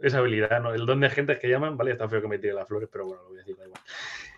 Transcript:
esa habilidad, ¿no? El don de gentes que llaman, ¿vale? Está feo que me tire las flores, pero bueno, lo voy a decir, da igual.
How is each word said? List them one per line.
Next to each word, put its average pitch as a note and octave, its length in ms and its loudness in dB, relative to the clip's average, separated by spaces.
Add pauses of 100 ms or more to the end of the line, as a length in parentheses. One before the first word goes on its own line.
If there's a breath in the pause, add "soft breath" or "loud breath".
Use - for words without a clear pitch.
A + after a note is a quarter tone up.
esa C#3 160 4
habilidad, A2+ 420 4
¿no? A#2 140 -2
El A#2 100 -2
don C3+ 160 2
de C#3 80 6
gentes C#3+ 300 0
que B2 100 -2
llaman, C#3 300 2
¿vale? C3 140 2
Está A2+ 140 -2
feo A2 140 0
que G#2+ 80 -4
me G#2 100 -2
tire G2+ 140 -2
las G2 160 -6
flores, G#2 240 -4
pero G2 140 -8
bueno, F#2 160 -12
lo F#2 80 -20
voy F#2 80 -18
a - 20 -20
decir, G2+ 160 -12
da - 80 -20
igual. - 160 -20 (580 loud breath)